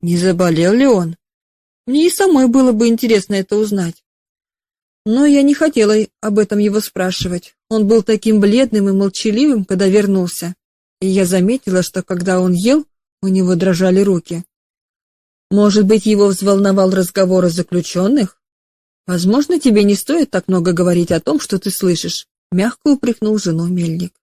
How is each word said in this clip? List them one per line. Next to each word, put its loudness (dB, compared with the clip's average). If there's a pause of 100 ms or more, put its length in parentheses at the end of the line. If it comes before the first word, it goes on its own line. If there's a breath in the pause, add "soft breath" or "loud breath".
Не -2
заболел 0
ли 2
он? 0 (720)
Мне 0
и 2
самой 2
было 4
бы 2
интересно 0
это -4
узнать». -4 (1000)
Но 2
я 4
не 4
хотела 0 (260)
об -2
этом 0
его 0
спрашивать. -8 (140)
Он 0
был 4
таким 0
бледным 2
и 0
молчаливым, 0
когда -2
вернулся. -2 (460)
И -4
я 0
заметила, 0
что -8
когда -4
он 0
ел, 0 (360)
у -2
него 0
дрожали 0
руки. -2 (1040)
«Может 4
быть, 2
его 2
взволновал 0
разговор 0
о 2
заключённых? -2 (680)
Возможно, 0
тебе 2
не 2
стоит -2
так -4
много 0
говорить 0
о 0
том, -2
что -6
ты -6
слышишь», -4 (240)
мягко -2
упрекнул -2
жену -4
мельник. -6